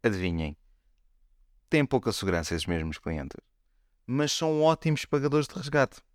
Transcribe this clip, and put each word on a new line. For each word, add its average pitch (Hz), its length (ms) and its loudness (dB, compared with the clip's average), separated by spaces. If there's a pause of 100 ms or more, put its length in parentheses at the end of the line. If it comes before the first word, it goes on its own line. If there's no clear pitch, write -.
adivinhem, 87 520 0 (1120)
têm 147 160 4
pouca 117 260 0
segurança 87 420 0
esses 80 140 -4
mesmos 80 300 -2
clientes, 76 420 -8 (640)
mas 143 280 -2
são 156 280 0
ótimos 156 440 2
pagadores 143 420 2
de - 80 -18
resgate. 143 460 0 (140)